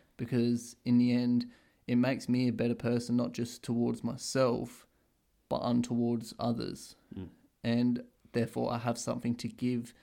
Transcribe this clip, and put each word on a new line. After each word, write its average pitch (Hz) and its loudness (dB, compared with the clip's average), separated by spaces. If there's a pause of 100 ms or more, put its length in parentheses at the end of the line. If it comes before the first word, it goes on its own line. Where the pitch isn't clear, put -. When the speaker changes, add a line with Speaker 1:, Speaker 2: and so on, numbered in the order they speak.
(180)
Speaker 1:
because 120 0 (100)
in 123 6
the 123 6
end 123 2 (400)
it 123 0
makes 123 2
me 123 4
a 120 2
better 117 0
person, 120 0
not 120 0
just - -6
towards 120 0
myself, 127 -2 (600)
but - 0
untowards 120 0
others. 117 -4 (220)
Speaker 2:
Mm. 92 -10 (360)
Speaker 1:
And 120 2 (300)
therefore 120 0
I 120 -2
have 120 -2
something 120 -2
to 120 -8
give 120 -4